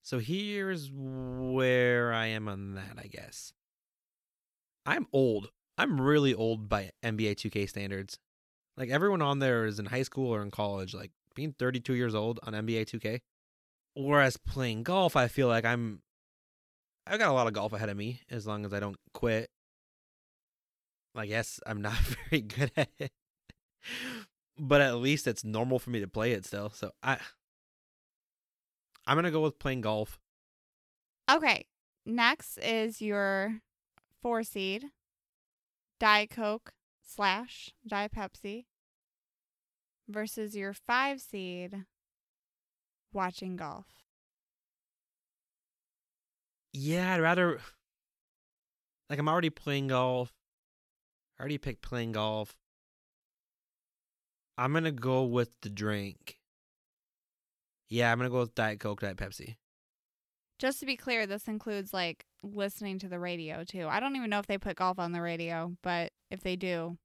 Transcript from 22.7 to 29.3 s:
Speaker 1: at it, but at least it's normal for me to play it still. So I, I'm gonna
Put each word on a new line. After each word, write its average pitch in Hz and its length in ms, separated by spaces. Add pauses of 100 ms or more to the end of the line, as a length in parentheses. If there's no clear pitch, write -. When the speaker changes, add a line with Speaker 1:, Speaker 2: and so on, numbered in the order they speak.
Speaker 1:
at 151 120 (100)
it, 139 140 (1500)
but 143 220
at 131 160
least 139 320
it's 113 160
normal 117 340
for - 120
me 117 100
to 98 80
play 110 240
it 98 120
still. 104 260
So - 200 (140)
I, 131 140 (1900)
I'm 139 100
gonna 170 140